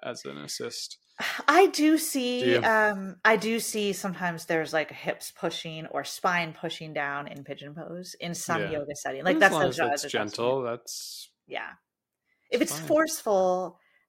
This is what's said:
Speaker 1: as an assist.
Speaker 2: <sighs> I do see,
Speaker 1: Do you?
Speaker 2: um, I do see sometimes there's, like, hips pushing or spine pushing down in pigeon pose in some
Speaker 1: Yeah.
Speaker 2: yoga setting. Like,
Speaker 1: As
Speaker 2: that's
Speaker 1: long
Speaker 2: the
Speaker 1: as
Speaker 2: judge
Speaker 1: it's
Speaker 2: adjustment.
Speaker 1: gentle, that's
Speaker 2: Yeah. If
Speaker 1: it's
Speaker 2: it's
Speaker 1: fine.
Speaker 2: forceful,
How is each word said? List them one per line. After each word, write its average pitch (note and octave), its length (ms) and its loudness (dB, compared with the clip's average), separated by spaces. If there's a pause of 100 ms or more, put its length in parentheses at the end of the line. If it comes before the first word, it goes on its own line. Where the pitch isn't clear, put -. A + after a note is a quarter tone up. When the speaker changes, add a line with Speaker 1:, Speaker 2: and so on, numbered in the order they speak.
Speaker 1:
as A#2+ 220 -8
an C#2 140 -10
assist. - 580 -10 (260)
Speaker 2:
<sighs> - 240 -4
I F4 200 8
do D4+ 320 4
see, B3 440 -2
Speaker 1:
Do B3+ 60 4
you? - 140 4
Speaker 2:
um, G#3 600 2
I A3 140 6
do A3 220 0
see G#3 340 -2
sometimes F3 540 -4
there's, D#3+ 260 0
like, D#3 180 0
hips - 400 -6
pushing D#3+ 560 -6
or C#3 160 -4
spine F3 560 0
pushing D#3+ 340 -8
down C#3+ 340 -4
in C#3 160 -14
pigeon C#3+ 320 -12
pose E3+ 440 -12
in E3+ 140 -6
some E3+ 300 -2
Speaker 1:
Yeah. - 80 -4
Speaker 2:
yoga D3 240 -4
setting. C3+ 280 -6
Like, F#3 120 4
Speaker 1:
As D#4+ 40 2
Speaker 2:
that's G3 140 8
Speaker 1:
long D#3 80 2
Speaker 2:
the C#3 60 4
Speaker 1:
as B2+ 100 -2
Speaker 2:
judge D#3 160 2
Speaker 1:
it's C#3+ 120 -2
Speaker 2:
adjustment. G#2+ 280 -2
Speaker 1:
gentle, B2+ 300 0
that's - 680 -8 (160)
Speaker 2:
Yeah. - 240 -8 (800)
If A#3 120 2
Speaker 1:
it's D#4 100 2
Speaker 2:
it's D3 80 -4
Speaker 1:
fine. D#3+ 80 -6
Speaker 2:
forceful, F#3+ 920 2 (300)